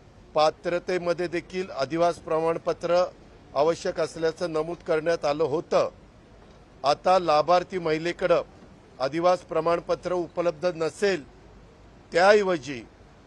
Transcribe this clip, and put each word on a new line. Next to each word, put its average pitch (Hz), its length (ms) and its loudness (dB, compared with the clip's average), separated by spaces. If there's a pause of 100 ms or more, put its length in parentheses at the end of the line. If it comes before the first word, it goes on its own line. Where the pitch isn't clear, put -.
(340)
पात्रतेमध्ये 175 920 -2
देखील 175 420 -6
अधिवास 165 460 0
प्रमाणपत्र 165 880 -2 (520)
आवश्यक 165 440 0
असल्याचं 160 540 -4
नमूद 160 240 -4 (100)
करण्यात 165 380 0
आलं 151 180 0
होतं. 156 460 0 (960)
आता 180 360 2
लाभार्थी 175 600 2
महिलेकडं 165 640 0 (580)
अधिवास 165 400 2
प्रमाणपत्र 170 720 -2
उपलब्ध 170 520 -4 (100)
नसेल, 160 580 -2 (800)
त्याऐवजी 175 680 4 (460)